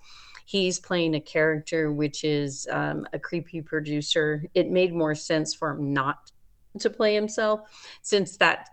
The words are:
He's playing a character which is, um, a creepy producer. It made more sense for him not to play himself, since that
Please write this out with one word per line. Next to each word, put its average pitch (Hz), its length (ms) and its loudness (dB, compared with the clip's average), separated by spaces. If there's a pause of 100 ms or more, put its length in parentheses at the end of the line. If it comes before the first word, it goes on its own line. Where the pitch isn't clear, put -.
(460)
He's 185 340 0
playing 165 360 0
a 147 60 -2
character 156 720 0
which 147 320 -2
is, 147 480 -2
um, 147 420 -2
a 147 60 -6
creepy 165 420 -6
producer. 151 920 -2
It 180 180 4
made 180 220 4
more 156 220 0
sense 156 380 -2
for 151 180 -2
him 143 220 -2
not 139 380 -2 (480)
to 226 120 0
play 214 240 2
himself, 214 460 0 (420)
since 196 340 0
that - 360 2